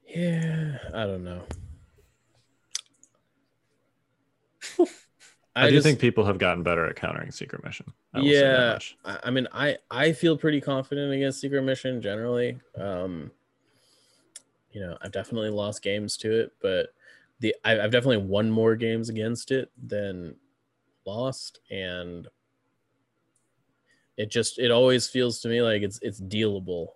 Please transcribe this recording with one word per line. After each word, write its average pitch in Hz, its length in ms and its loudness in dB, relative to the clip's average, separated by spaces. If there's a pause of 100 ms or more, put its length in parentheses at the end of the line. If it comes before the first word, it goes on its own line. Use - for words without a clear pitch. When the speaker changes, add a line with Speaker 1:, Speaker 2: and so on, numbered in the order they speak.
Speaker 1:
Yeah, 160 720 -2 (160)
I 110 120 -2
don't 95 180 -4
know. 90 180 -10 (3250)
<laughs> 349 80 6 (720)
Speaker 2:
I 131 100 6
Speaker 1:
I - 40 8
Speaker 2:
do 135 60 8
Speaker 1:
just 147 80 6
Speaker 2:
think 147 140 6
people 113 260 4
have 98 140 2
gotten 87 240 2
better 85 240 2
at - 100 -4
countering 80 360 -6
Secret - 320 -12
Mission. - 280 -12 (220)
I 120 60 -2
will 139 60 4
say 147 60 6
that 143 80 8
Speaker 1:
Yeah, 127 320 6
Speaker 2:
much. - 320 -6
Speaker 1:
I, - 200 -10
I 123 60 -2
mean, 127 220 0
I, 139 260 0 (120)
I 139 220 2
feel 160 240 4
pretty 151 240 0
confident 139 520 -2
against 135 280 0
Secret 139 220 -2
Mission 127 380 -2
generally. 120 600 -2 (160)
Um, 90 540 -6 (1400)
you 104 80 -14
know, 87 220 -10
I've 95 100 -12
definitely 107 380 -4
lost 104 320 -4
games 104 360 -4
to 110 140 -2
it, 113 200 0 (100)
but 90 320 0 (460)
the, 107 140 0 (100)
I, 110 160 4
I've 107 100 0
definitely 123 280 4
won 101 320 0
more 113 260 4
games 113 320 -2
against 110 420 -4
it 131 200 -2 (120)
than 98 540 -6 (680)
lost, 120 560 -8 (100)
and 90 580 -8 (1900)
it 107 140 -4
just, - 280 -2
it 123 120 2
always 123 380 6
feels 123 320 0
to 117 80 -6
me 117 140 2
like 110 200 2
it's, 104 200 -4
it's 101 180 -8
dealable 95 760 -2